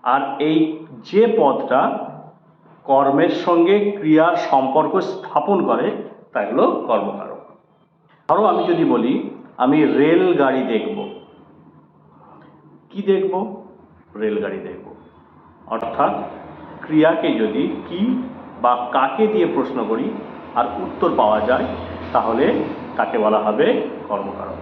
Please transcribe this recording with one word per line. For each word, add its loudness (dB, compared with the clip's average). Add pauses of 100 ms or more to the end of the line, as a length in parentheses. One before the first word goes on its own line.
আর 2 (260)
এই 2 (500)
যে 4 (160)
পদটা 2 (1040)
কর্মের 4 (120)
সঙ্গে 4 (220)
ক্রিয়ার 4 (140)
সম্পর্ক 2 (160)
স্থাপন -2 (120)
করে 0 (440)
তাই -2
হলো 2 (220)
কর্মকারক। -4 (880)
ধরো 4
আমি 0
যদি 2 (100)
বলি 2 (500)
আমি 4 (220)
রেলগাড়ি 4 (100)
দেখব, -2 (1900)
কি -8 (120)
দেখব? 2 (880)
রেলগাড়ি -2
দেখব। -14 (880)
অর্থাৎ -2 (680)
ক্রিয়াকে 2 (120)
যদি 0 (240)
কি -6 (640)
বা 4 (220)
কাকে 2
দিয়ে 2
প্রশ্ন -2 (120)
করি -2 (520)
আর 2 (200)
উত্তর -2 (100)
পাওয়া 4 (100)
যায় 2 (480)
তাহলে 2 (520)
তাকে -2
বলা 4
হবে 2 (440)
কর্মকারক। -8